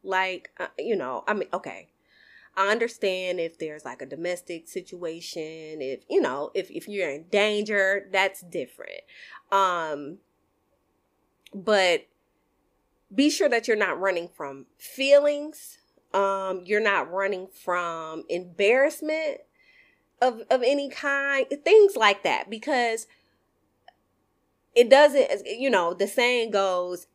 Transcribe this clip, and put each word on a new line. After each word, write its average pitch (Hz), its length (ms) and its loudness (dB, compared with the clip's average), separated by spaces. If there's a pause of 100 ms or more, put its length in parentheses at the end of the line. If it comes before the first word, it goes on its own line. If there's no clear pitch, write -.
Like, 185 480 -4 (100)
uh, - 60 -6 (120)
you 208 180 -2
know, 131 300 -6
I 208 60 -2
mean, 202 200 -4
okay. 120 360 -10 (680)
I 196 120 0
understand 190 720 -2
if 165 180 -8
there's, 151 260 -12
like, 127 180 -12
a 135 40 -12
domestic 165 640 -8
situation, 160 1120 -12
if, 131 300 -8
you 370 100 2
know, 143 340 -4
if, 190 160 -6
if - 160 -12
you're 196 220 -6
in 147 220 -10
danger, 202 800 0
that's 190 300 0
different. 147 580 -12 (500)
Um, 170 680 -2 (1400)
but 190 520 0 (1080)
be 285 160 4
sure 294 180 0
that 233 180 0
you're 220 100 2
not 180 220 0
running 175 300 -2
from 139 380 -14 (100)
feelings. 285 1000 2 (340)
Um, 190 520 0
you're 208 160 0
not 196 300 0
running 190 380 -4
from 165 800 -6
embarrassment 269 1080 0 (840)
of, 240 300 2
of 247 120 4
any 277 280 0
kind, 277 560 -2 (180)
things 392 320 8
like 202 280 4
that, 156 260 -2
because 226 560 -2 (1700)
it 240 160 8
doesn't, 269 560 6
you 247 240 -2
know, 180 240 2
the 185 120 0
saying 240 440 0
goes 180 640 -2